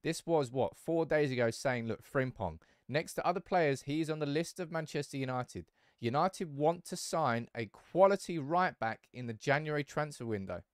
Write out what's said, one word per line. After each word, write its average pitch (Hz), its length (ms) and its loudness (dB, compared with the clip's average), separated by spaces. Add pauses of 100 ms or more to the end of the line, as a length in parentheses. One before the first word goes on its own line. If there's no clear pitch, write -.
This 160 240 -4
was, 151 240 2
what, 123 260 0
four 165 300 0
days 147 240 4
ago, 120 200 2
saying, 123 360 -2
"Look, 110 160 -6
Frimpong, 120 600 -2 (260)
next 160 260 -4
to - 120 -2
other 180 120 0
players, 160 440 2
he 151 180 -2
is 151 80 -2
on 156 100 -4
the 151 60 -2
list 147 340 -2
of 170 140 -8
Manchester 156 460 -6
United. 127 480 -4 (340)
United 151 560 0
want 165 300 0
to 185 100 -8
sign 120 580 0
a 117 120 -4
quality 190 720 4
right 160 400 0
back 110 340 -4
in 123 140 -10
the 117 80 -6
January 147 500 0
transfer 147 400 -6
window." 98 380 -4 (120)